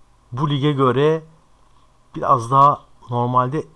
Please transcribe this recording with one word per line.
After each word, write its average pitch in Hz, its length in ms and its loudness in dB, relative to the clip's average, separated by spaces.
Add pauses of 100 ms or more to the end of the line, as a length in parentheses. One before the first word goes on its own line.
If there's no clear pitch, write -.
(320)
bu 143 180 -4
lige 143 220 -2
göre 139 520 0 (920)
biraz 120 360 -2
daha 139 300 4 (280)
normalde 127 680 -2